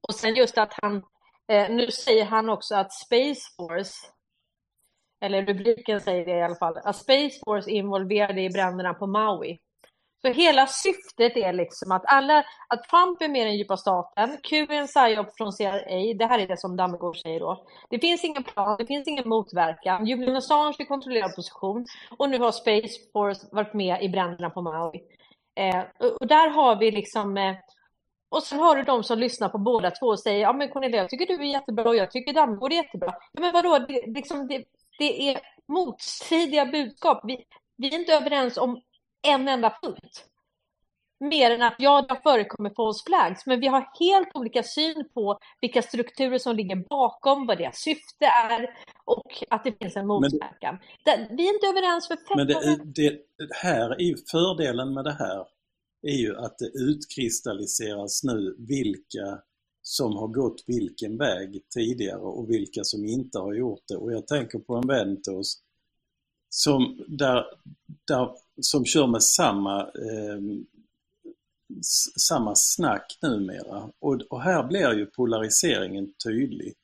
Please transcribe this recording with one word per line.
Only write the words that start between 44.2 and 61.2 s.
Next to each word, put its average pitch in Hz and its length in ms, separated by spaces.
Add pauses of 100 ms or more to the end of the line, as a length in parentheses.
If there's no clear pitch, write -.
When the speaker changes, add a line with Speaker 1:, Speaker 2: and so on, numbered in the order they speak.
Speaker 1:
olika 240 280
syn 311 520
på 202 240 (220)
vilka 247 220
strukturer 247 560
som 240 180
ligger 190 200
bakom, 269 680
vad 196 120
deras 135 200
syfte - 460
är 233 460 (340)
och - 460
att 220 140
det 247 140
finns 196 180
en 196 100
Speaker 2:
Men 208 140
det 139 120
Speaker 1:
motverkan. - 460 (260)
Det, 233 260
vi 330 180
är 415 60
inte 415 120
överens 359 420
för 330 80
fem - 200
Speaker 2:
Men 196 100
det, 143 80
Speaker 1:
öre. 151 300
Speaker 2:
det 147 360 (340)
här 120 360
är 135 100
ju, 170 160 (140)
fördelen 147 640
med 135 100
det 151 140
här 95 280 (560)
är 143 140
ju 107 200
att 117 220
det 120 160
utkristalliseras 113 1500
nu 104 340
vilka 107 840 (400)
som 110 340
har 110 120
gått 117 380
vilken 110 520
väg 98 440 (120)